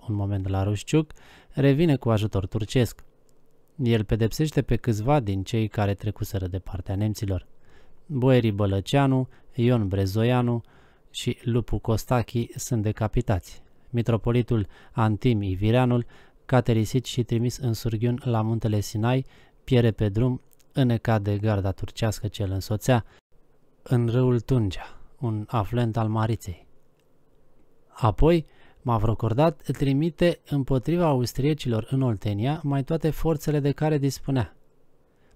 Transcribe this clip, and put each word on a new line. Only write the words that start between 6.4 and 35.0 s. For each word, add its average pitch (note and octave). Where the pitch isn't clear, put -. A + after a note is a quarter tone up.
de F#2
partea F#2+
nemților. G2+
Boierii B2
Bălăceanu, B2+
Ion A#2
Brezoianu A2+
și -
Lupu A#2
Costachi A#2
sunt A#2+
decapitați. G#2+
Mitropolitul A#2+
Antim A2
Ivireanul, A#2
caterisit A#2+
și -
trimis A#2
în B2
surghiun A#2+
la A#2
muntele A2
Sinai, A#2+
piere A#2
pe G#2+
drum, B2
înecat A#2
de G#2
garda G2
turcească -
ce -
îl F#2+
însoțea, G#2+
în A#2+
râul B2
Tungea, G#2+
un G#2+
afluent A#2
al A2+
Mariței. A2
Apoi, D3+
Mavrocordat A2+
trimite D3+
împotriva C#3+
austriecilor B2+
în C3+
Oltenia A2+
mai C#3
toate D#3+
forțele D3+
de C#3
care D#3
dispunea. C3+